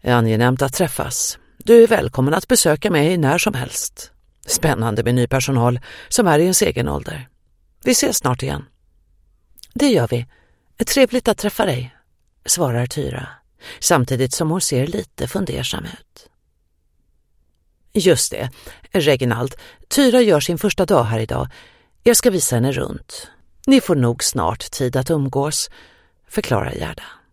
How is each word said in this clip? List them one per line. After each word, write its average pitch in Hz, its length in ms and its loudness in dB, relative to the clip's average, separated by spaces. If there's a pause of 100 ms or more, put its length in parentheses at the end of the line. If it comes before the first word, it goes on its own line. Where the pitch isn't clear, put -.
Angenämt 120 600 2
att 131 100 -2
träffas. - 640 -4 (200)
Du 226 240 8
är 233 40 8
välkommen 151 480 0
att 180 140 -4
besöka 208 420 2
mig 160 260 2
när 156 220 2
som 208 160 -2
helst. - 580 -10 (340)
Spännande 113 560 -2
med 117 120 0
ny 123 120 2
personal 123 540 0 (280)
som 226 180 2
är 151 120 4
i 156 40 4
ens 185 200 2
egen 73 260 -2
ålder. 71 400 -10 (560)
Vi 247 60 0
ses 254 260 0
snart 127 260 -2
igen." 143 220 -6 (1080)
"Det 285 140 0
gör 156 200 2
vi. 123 180 -4 (600)
Trevligt 254 420 2
att 214 100 0
träffa - 280 -2
dig", 123 280 -6 (520)
svarar 123 400 -2
Tyra, 131 420 -8 (520)
samtidigt 131 520 2
som 156 180 -2
hon 175 100 -2
ser 135 260 -2
lite - 420 -8
fundersam - 560 -6
ut. - 440 -20 (1600)
"Just 180 380 2
det, 123 200 -8 (420)
Reginald. 131 640 0 (340)
Tyra 254 320 4
gör 190 200 4
sin 165 180 -4
första 196 280 -2
dag 147 180 2
här 110 140 -2
idag. 113 300 -4 (540)
Jag 233 140 4
ska 247 140 2
visa 175 260 -2
henne 127 160 0
runt. - 580 -10 (360)
Ni 269 140 6
får 170 160 0
nog 120 280 0
snart - 460 -4
tid 127 260 -4
att 131 140 -4
umgås", 139 600 -2 (600)
förklarar - 420 -2
Gerda. - 300 -10 (300)